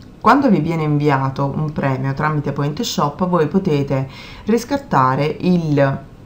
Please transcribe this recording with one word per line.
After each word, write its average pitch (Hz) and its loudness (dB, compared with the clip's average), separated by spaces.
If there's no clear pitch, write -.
Quando 262 4
vi 175 4
viene 160 -2
inviato 143 0
un 151 -4
premio 135 -2
tramite 151 -2
Point 147 -4
Shop, 170 -2
voi 170 2
potete 143 0
riscattare 147 0
il 151 2